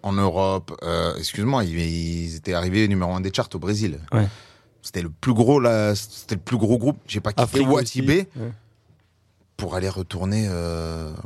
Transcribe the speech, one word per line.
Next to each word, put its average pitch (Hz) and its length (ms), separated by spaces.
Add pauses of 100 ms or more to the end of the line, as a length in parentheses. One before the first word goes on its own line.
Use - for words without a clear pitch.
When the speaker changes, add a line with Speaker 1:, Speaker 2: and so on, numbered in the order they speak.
Speaker 1:
en 101 100
Europe. 95 680
Euh, 85 340
excuse-moi, 113 480
ils, 82 160
ils 82 560
étaient 85 180
arrivés 92 340
numéro 92 240
un 92 80
des 92 140
charts 123 200
au 92 40
Brésil. 92 420 (120)
Speaker 2:
Ouais. 107 160 (540)
Speaker 1:
C'était 92 200
le 82 80
plus 120 240
gros, 123 240
là, 107 380
c'était - 400
le 82 40
plus 123 180
gros 110 200
groupe. 123 200 (100)
J'ai 107 120
pas 107 120
quitté 123 100
Speaker 2:
Afrique 131 260
Speaker 1:
Watibé 139 640
Speaker 2:
aussi. 131 120
Ouais. 117 80 (1040)
Speaker 1:
pour 87 180
aller 92 140
retourner, 95 600
euh, 82 640 (140)